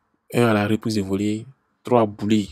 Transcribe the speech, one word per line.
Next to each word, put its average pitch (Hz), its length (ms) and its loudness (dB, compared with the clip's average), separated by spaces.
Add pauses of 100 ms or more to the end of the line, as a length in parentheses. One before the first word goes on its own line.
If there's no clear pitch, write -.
(340)
un 120 120 4
à 113 60 2
la 104 140 0
reprise 110 300 -2
de 104 40 0
volée, 104 460 -4 (380)
trois 120 220 4
boulets, 104 460 -2